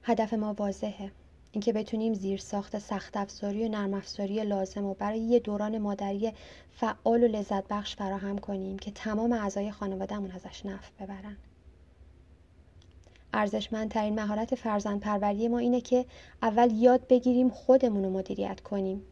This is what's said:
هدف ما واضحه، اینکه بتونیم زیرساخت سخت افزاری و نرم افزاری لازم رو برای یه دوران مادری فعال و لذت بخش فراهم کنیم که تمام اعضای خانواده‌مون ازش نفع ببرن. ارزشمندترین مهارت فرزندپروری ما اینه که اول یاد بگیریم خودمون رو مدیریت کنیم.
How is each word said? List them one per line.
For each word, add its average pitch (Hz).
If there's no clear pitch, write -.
هدف 220
ما 214
واضحه، 202
اینکه 214
بتونیم 220
زیرساخت 196
سخت -
افزاری 202
و -
نرم 202
افزاری 202
لازم 202
رو 196
برای 208
یه 226
دوران 214
مادری 202
فعال 233
و 240
لذت 208
بخش 208
فراهم 196
کنیم 190
که 208
تمام 220
اعضای 208
خانواده‌مون 196
ازش -
نفع 196
ببرن. 202
ارزشمندترین 214
مهارت 214
فرزندپروری 208
ما 240
اینه 240
که 247
اول 233
یاد 247
بگیریم 254
خودمون 247
رو 190
مدیریت 190
کنیم. 196